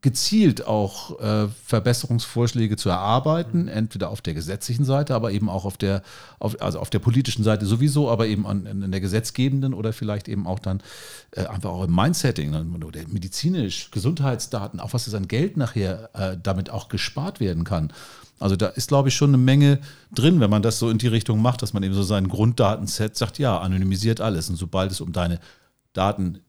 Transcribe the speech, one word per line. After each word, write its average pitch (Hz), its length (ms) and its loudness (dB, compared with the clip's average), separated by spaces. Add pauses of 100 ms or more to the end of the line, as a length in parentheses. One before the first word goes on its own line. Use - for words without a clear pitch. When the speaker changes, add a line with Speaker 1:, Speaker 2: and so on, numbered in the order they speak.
Speaker 1:
gezielt 165 640 2
auch, 101 540 -4
äh, 107 260 2 (180)
Verbesserungsvorschläge 117 1080 0
zu - 140 -2
erarbeiten, 131 720 0
Speaker 2:
Mhm. 185 60 -4
Speaker 1:
entweder 107 400 -2
auf - 100 -8
der 165 140 -6
gesetzlichen 101 500 -4
Seite, 135 320 0
aber 113 160 0
eben 104 180 0
auch 92 140 -4
auf 98 140 -6
der, 98 260 0 (360)
auf, - 220 -4
also 92 180 -2
auf - 100 -8
der 110 100 0
politischen 117 460 2
Seite 107 200 2
sowieso, 135 440 2
aber 117 180 2
eben 104 180 0
an, 98 220 -2
an 98 240 -4
der 95 80 0
gesetzgebenden 127 760 0
oder 107 200 -4
vielleicht 107 340 -6
eben 98 180 -4
auch 92 140 -4
dann, 95 220 -4 (500)
äh, - 140 -4
einfach 95 240 -8
auch 90 160 -4
im 85 100 2
Mindsetting, 104 560 0
dann, 80 320 -4
oder 76 240 -12
medizinisch, 104 840 -4
Gesundheitsdaten, 113 920 -4
auch - 120 -8
was 120 140 -2
es 104 60 -8
an 98 160 -4
Geld 147 260 0
nachher, 110 580 -2
äh, 95 300 -4
damit 95 260 -2
auch - 200 -8
gespart 147 500 -6
werden 85 240 0
kann. 82 300 -2 (460)
Also 98 180 2
da 101 100 0
ist, - 220 -6
glaub 139 180 4
ich, 131 80 2
schon 147 140 4
eine 135 80 6
Menge 139 420 6 (340)
drin, 151 280 6
wenn 104 80 6
man 107 140 4
das 110 160 0
so 117 100 2
in 107 80 2
die 120 100 2
Richtung 110 340 2
macht, 120 200 2
dass 107 100 -4
man 101 100 -2
eben 95 120 0
so 98 100 2
sein 95 240 2
Grunddatenset 107 880 0
sagt, - 240 -4
ja, 120 180 2
anonymisiert 95 640 0
alles. 95 300 -2
Und 85 80 -4
sobald 95 340 -2
es - 80 -6
um 85 140 -8
deine 87 260 0 (540)
Daten 95 560 0